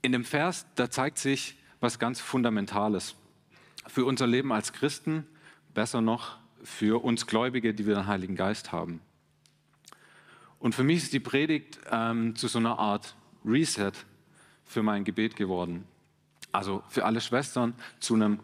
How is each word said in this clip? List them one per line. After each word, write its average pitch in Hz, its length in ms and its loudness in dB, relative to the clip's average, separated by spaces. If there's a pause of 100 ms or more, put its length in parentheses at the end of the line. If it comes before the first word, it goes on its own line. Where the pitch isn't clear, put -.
in 127 120 4
dem 123 100 0
Vers, 160 420 -2 (100)
da 123 140 2
zeigt 135 280 -2
sich - 400 -2 (240)
was 120 180 0
ganz 120 220 -2
Fundamentales 107 920 0 (720)
für 127 180 0
unser 131 220 2
Leben 127 260 2
als - 180 -2
Christen, 156 560 -2 (460)
besser 110 260 -2
noch 113 380 -2 (260)
für 110 400 2
uns 117 240 0
Gläubige, 117 460 0
die 104 120 -4
wir 104 100 4
den 101 120 -2
Heiligen 95 300 -2
Geist 101 340 -2
haben. 82 300 -6 (1600)
Und 120 160 0
für 131 120 2
mich 160 180 2
ist - 80 -6
die 139 80 0
Predigt, 151 600 0 (100)
ähm, 113 460 0
zu 123 100 -2
so 117 120 0
einer 117 200 0
Art 104 340 0 (300)
Reset 110 480 2 (720)
für - 200 -2
mein 104 200 2
Gebet 107 320 -2
geworden. 90 480 -2 (680)
Also 98 340 0
für - 160 0
alle 113 160 2
Schwestern 123 540 0 (260)
zu - 140 0
einem 107 300 4